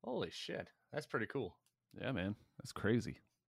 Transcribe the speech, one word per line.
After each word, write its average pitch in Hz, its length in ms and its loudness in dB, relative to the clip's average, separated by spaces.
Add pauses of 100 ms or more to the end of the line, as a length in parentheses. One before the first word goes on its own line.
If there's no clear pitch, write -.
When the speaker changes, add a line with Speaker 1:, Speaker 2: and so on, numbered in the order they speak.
Speaker 1:
Holy 202 280 0
shit. - 360 -4 (240)
That's 147 140 -4
pretty 113 220 0
cool. 110 280 -2 (440)
Speaker 2:
Yeah, 104 120 0
man. 98 240 2 (240)
That's - 120 -12
crazy. 101 460 2 (300)